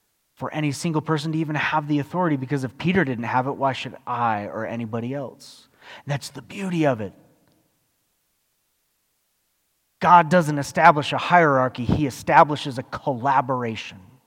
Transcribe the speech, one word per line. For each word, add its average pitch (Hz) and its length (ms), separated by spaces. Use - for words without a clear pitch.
for - 180
any 151 180
single 156 300
person 156 300
to 156 80
even 156 160
have 151 320
the 147 100
authority, 165 380
because 131 280
if 117 140
Peter 180 260
didn't 123 200
have 123 240
it, 139 60
why 131 200
should 120 220
I 117 380
or 104 240
anybody 117 480
else? - 520
That's 139 240
the - 140
beauty 180 420
of 123 160
it. 95 120
God 170 300
doesn't 151 300
establish 151 520
a 143 60
hierarchy, 131 680
he 147 200
establishes 143 720
a 131 60
collaboration. 127 1160